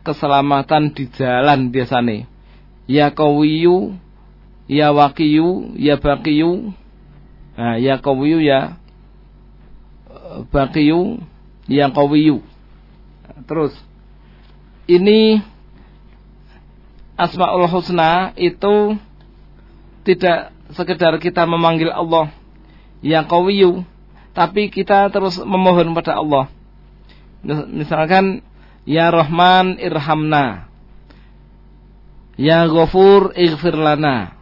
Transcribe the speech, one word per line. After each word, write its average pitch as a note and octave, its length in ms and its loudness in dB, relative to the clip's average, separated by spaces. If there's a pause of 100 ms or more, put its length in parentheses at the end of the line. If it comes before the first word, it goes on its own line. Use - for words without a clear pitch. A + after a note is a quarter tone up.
keselamatan C#3+ 960 -2
di C3+ 160 -10
jalan C3 560 0
biasane. A#2+ 560 -2 (640)
Ya C#3+ 240 2
Qawiyu, D#3+ 880 0 (640)
Ya D3 320 0
Waqiyu, D#3 800 0
Ya C#3+ 240 0
Baqiyu. D#3 720 -2 (800)
Nah, A#2 240 -4
Ya B2+ 240 -2
Qawiyu, C#3+ 400 0
Ya, C#3+ 400 -2 (1300)
eh, - 400 -18
Baqiyu, D3+ 720 0 (480)
Ya C#3 240 0
Qawiyu. D3 480 2 (1040)
Terus, D3+ 320 -6 (1120)
ini G#3 560 4 (1800)
Asmaul F3 480 -2
Husna F3 720 -2
itu G#3 560 0 (1120)
tidak F3+ 480 0 (160)
sekedar E3+ 480 -2
kita F3 240 -2
memanggil E3 480 0
Allah, E3 400 -2 (720)
Ya D#3 240 0
Qawiyu, F#3 560 2 (480)
tapi G3 400 -2
kita G3 400 0
terus F#3+ 320 -4
memohon F#3 480 2
pada E3 240 -4
Allah. C#3 320 -2 (960)
Mis-, D3+ 400 -8
misalkan F3 640 -2 (440)
"Ya E3 240 2
Rahman, F3+ 640 2
irhamna. D3+ 880 -4 (1700)
Ya E3 320 2
Ghafur, F#3 720 4
ighfir D#3+ 400 0
lana. D3 640 -2